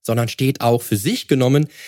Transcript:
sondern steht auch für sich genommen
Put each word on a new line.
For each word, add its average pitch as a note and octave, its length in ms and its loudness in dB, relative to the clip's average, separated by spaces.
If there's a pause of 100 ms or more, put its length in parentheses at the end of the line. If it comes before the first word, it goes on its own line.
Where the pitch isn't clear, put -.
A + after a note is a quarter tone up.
sondern A#2 280 -2
steht C3 320 -2
auch A#2 200 2
für - 140 -4
sich C3+ 320 -4
genommen C#3 400 2 (200)